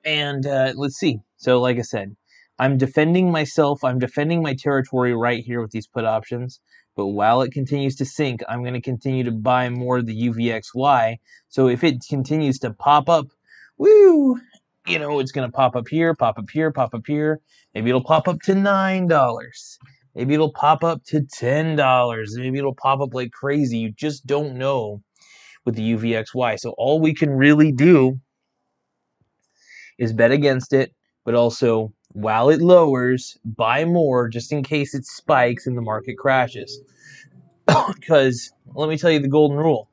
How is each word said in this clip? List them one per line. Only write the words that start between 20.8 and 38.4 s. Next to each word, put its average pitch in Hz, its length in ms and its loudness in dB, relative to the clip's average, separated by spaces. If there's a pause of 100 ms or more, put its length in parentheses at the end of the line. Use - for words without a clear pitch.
up 160 200 -2
to 151 180 -4
ten 147 540 -2
dollars. 120 600 0
Maybe 131 220 -6
it'll 139 160 -4
pop 135 260 -2
up 127 140 -6
like 123 180 -8
crazy. 139 460 -2
You 113 140 -4
just 143 340 -8
don't 143 300 -4
know 123 460 -4 (640)
with 113 120 -2
the 110 60 -6
U 113 160 0
V 113 160 -2
X 110 200 -6
Y. 120 220 -2
So - 200 -10
all 143 240 0
we 156 140 2
can 156 160 -2
really 147 420 4
do 131 480 4 (1800)
is 113 140 -2
bet 117 180 4
against 139 440 2
it, 135 200 2 (300)
but 117 100 -2
also, 117 600 0 (200)
while 110 360 2
it 160 100 4
lowers, 139 840 4
buy 117 420 -2
more 139 420 0
just 117 240 -8
in 147 100 -4
case 143 320 -4
it 135 120 -8
spikes 127 600 0
and 123 120 -4
the 117 40 -6
market 107 360 -8
crashes. 127 600 -2 (840)
<coughs> - 20 4 (380)
'Cause 135 460 2 (220)